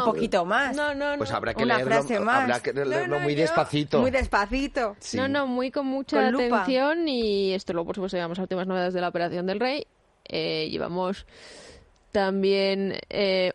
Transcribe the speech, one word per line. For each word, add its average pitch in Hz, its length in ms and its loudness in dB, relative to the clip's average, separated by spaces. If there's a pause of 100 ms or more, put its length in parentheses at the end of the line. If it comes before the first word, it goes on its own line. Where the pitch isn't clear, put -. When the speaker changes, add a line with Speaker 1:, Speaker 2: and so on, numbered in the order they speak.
Speaker 1:
un 226 80 4
poquito 214 320 0
más. 254 280 2
Speaker 2:
No, 294 220 -2
no, 285 160 -2
no. 285 60 -2
Speaker 3:
Pues - 160 -4
habrá 113 200 -2
que 220 120 -2
Speaker 1:
Una 240 100 4
Speaker 3:
leerlo, 165 200 2
Speaker 1:
frase 143 260 0
más. 247 220 2
Speaker 3:
habrá 123 180 2
que - 100 -4
leerlo 302 300 0
Speaker 2:
No, 359 60 -4
no, 147 120 0
Speaker 3:
muy 147 160 0
Speaker 2:
yo 147 60 2
Speaker 3:
despacito. 151 580 2
Speaker 1:
Muy 254 100 4
despacito. 240 920 0
Speaker 3:
Sí. - 180 -8
Speaker 2:
No, 262 100 0
no, 277 200 0
muy 254 220 -2
con 277 160 -2
mucha 269 300 -2
Speaker 1:
Con 254 160 4
lupa. 240 300 2
Speaker 2:
atención 285 480 2
y 208 440 2
esto 185 200 -4
luego, 170 140 -2
por 185 80 -4
supuesto, 190 200 -4
llevamos 175 220 -4
las 185 80 -2
últimas 185 220 -2
novedades 185 260 0
de 180 80 -2
la 180 80 0
operación 175 380 -2
del 202 120 -2
Rey. 262 260 -2 (440)
Eh, 160 420 -2
llevamos 180 540 -4 (840)
también, 196 840 2 (120)
eh, 190 460 2